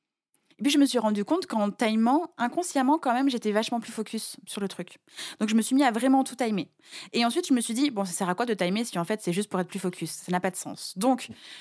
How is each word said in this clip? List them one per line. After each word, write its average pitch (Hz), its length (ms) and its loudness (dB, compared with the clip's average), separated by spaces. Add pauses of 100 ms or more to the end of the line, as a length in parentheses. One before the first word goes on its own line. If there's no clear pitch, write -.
(600)
Et - 20 -18
puis, 277 100 2
je 302 60 4
me 277 80 8
suis 247 140 2
rendu 214 260 2
compte 349 220 0
qu'en 208 240 0
timant, 226 680 2
inconsciemment, 277 600 0
quand 254 140 0
même, 269 160 2
j'étais 214 220 -2
vachement 220 280 0
plus 226 140 -10
focus - 420 -8 (100)
sur - 160 -10
le 196 60 -2
truc. - 300 -12 (420)
Donc, 220 100 0
je 220 60 4
me 220 60 6
suis 233 120 -2
mis 277 100 6
à 240 80 6
vraiment 262 320 4
tout 262 120 -8
timer. 220 340 -2 (440)
Et 233 120 2
ensuite, 269 220 0
je 277 60 2
me 240 80 4
suis 233 120 -4
dit, « 285 180 2
Bon, 202 140 -2
ça 180 60 -6
sert 190 180 -2
à 175 60 0
quoi 240 100 0
de 233 80 0
timer 190 300 0
si, 185 160 -4
en 170 60 -2
fait, 214 160 -4
c'est 175 120 0
juste 202 160 -2
pour 185 120 -2
être 175 80 -6
plus 196 100 -6
focus ? 180 320 -4
Ça - 200 -8
n'a 180 100 0
pas 185 100 0
de - 60 -10
sens. » - 400 -10
Donc, 247 320 0 (320)